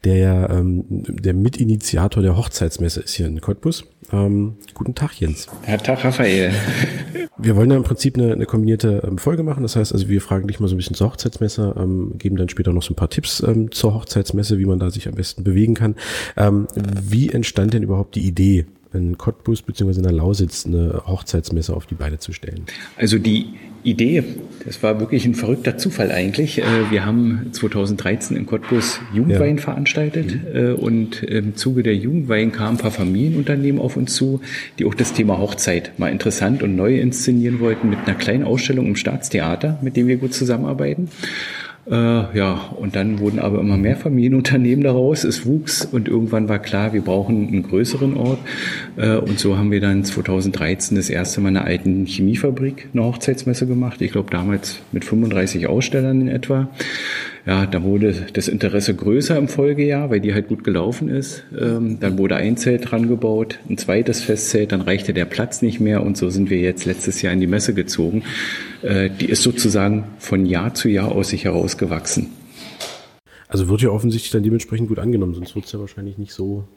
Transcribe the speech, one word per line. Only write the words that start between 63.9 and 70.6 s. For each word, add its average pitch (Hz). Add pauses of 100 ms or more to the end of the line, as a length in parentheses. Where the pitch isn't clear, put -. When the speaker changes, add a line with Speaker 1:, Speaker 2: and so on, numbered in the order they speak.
Speaker 2:
Festzelt, 107
dann 95
reichte 95
der 87
Platz -
nicht 107
mehr 107
und 101
so 90
sind 95
wir 92
jetzt 90
letztes -
Jahr 90
in 95
die 92
Messe 101
gezogen. 90 (600)
Äh, 98 (100)
die -
ist -
sozusagen 107 (160)
von 95
Jahr 92